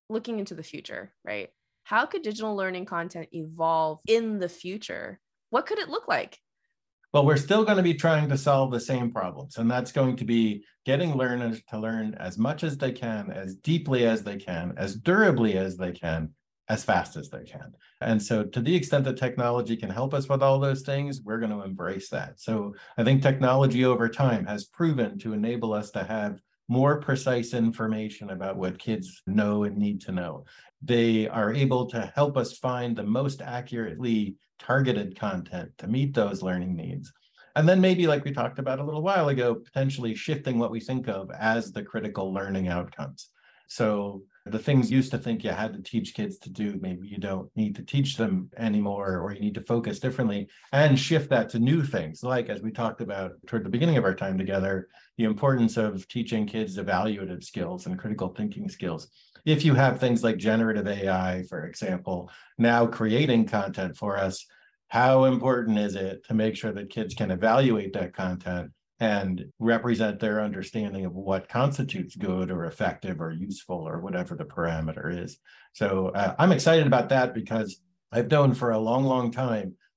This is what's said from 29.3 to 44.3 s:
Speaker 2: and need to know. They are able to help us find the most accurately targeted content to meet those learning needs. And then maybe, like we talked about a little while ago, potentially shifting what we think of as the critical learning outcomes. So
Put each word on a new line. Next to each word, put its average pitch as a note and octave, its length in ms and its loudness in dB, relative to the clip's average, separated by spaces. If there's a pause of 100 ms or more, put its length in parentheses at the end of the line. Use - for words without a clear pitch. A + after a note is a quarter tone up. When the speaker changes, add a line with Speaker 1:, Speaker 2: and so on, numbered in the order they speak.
Speaker 2:
and G2+ 120 -4
need G#2 260 0
to F#2+ 100 -10
know. F2 320 -6 (360)
They A2+ 480 2
are A2 240 0
able B2+ 340 2
to A2 280 -6
help C#3+ 220 2
us A#2+ 200 -2
find B2 380 -4
the A2 80 -6
most C3 400 -2
accurately A2+ 920 -4 (240)
targeted A#2+ 580 0
content F2+ 600 -6
to - 80 -10
meet C3+ 280 0
those G2+ 280 0
learning F2+ 340 -2
needs. C3+ 360 -10 (440)
And D3+ 120 6
then F#3 120 8
maybe, F#3 260 6
like C#3+ 180 2
we C#3 80 -4
talked B2 260 -4
about C3 200 -4
a C#3+ 60 -4
little D3+ 180 -4
while F3 280 2
ago, B2 260 2
potentially C3+ 580 -2
shifting C3+ 440 -2
what A#2 120 2
we A2+ 100 -6
think B2+ 280 -6
of F#2+ 240 -6
as A2 400 0
the G2+ 100 -6
critical G2+ 500 -6
learning F#2+ 360 -2
outcomes. - 640 -6 (380)
So G2+ 540 -2 (240)